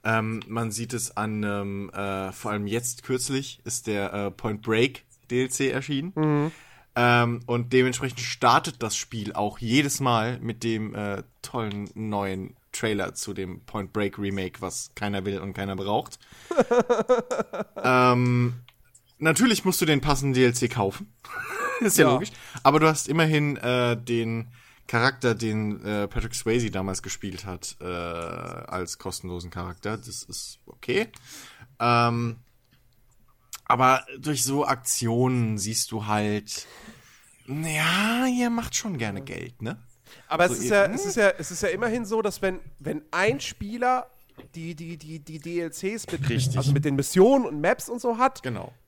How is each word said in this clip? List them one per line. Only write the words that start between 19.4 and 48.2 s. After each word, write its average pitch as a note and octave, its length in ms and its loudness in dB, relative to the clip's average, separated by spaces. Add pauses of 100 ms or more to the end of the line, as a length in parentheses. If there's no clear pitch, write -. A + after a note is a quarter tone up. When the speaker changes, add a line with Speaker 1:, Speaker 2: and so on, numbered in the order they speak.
Speaker 1:
musst F#3 160 2
du F3+ 60 2
den D3 140 4
passenden C#3 340 2
D B2+ 100 6
L A#2+ 100 6
C B2 140 0
kaufen. G2+ 440 -2 (340)
<laughs> B4 340 -6
Ist G3+ 180 2
ja D3+ 80 10
Speaker 2:
Ja. C#3+ 60 6
Speaker 1:
logisch. C3+ 180 0 (320)
Aber D3 180 8
du D#3 60 8
hast D#3 220 2
immerhin, D3+ 480 4
äh, A#2+ 400 2
den A#2 520 -2 (380)
Charakter, B2 480 2
den, G#2+ 500 -2
äh, G#2 240 -2
Patrick - 260 -4
Swayze A2+ 360 0
damals F#2+ 320 -4
gespielt F#2 440 -10
hat, F2 340 -12
äh, - 40 -12
als E2+ 1120 -8
kostenlosen F2 520 -10
Charakter. F2+ 460 -8
Das A#2+ 280 -12
ist - 420 -12
okay. G3 420 -2 (720)
Ähm, A#2 560 2 (1300)
aber B2+ 400 4 (140)
durch C3 260 0
so C#3 220 2
Aktionen A#2+ 920 2
siehst G#2+ 320 -2
du G#2+ 160 -4
halt, G#2 600 -2 (800)
ja, D#3+ 800 0
ihr B3 240 2
macht A#3 260 -4
schon F#3+ 220 -4
gerne G2+ 240 -4
Geld, - 400 -10
ne? A#2+ 200 -6 (460)
Speaker 2:
Aber E3+ 200 4
Speaker 1:
So A#2+ 60 0
Speaker 2:
es - 60 -4
ist A#2+ 60 -2
Speaker 1:
ihr-, G#3 100 4
Speaker 2:
ja, G3+ 100 8
Speaker 1:
hm? G3 80 -2
Speaker 2:
es G4 120 -2
ist - 100 -2
ja, G#3 140 6
es E3 200 -6
ist F3+ 120 -6
ja G3 80 0
immerhin A3+ 340 -2
so, A3 180 -2
dass G#3 200 -2
wenn, F#3 180 -2 (180)
wenn D3+ 320 -6
ein G#3+ 300 2
Spieler B3 720 -2 (440)
die, E3 200 -10
die, E3 240 -12
die, D#3 220 -14
die D#3+ 180 -14
D E3+ 220 -4
L E3 100 -4
Cs G#3 420 -6
mit, C#3+ 160 -2
Speaker 1:
Richtig. B2+ 300 2
Speaker 2:
also C3 140 2
mit C#3+ 120 2
den C#3 120 2
Missionen G#3 500 6
und D3 140 -4
Maps G3 280 0
und A#3 120 -6
so A#3 180 -2
hat, C4+ 240 2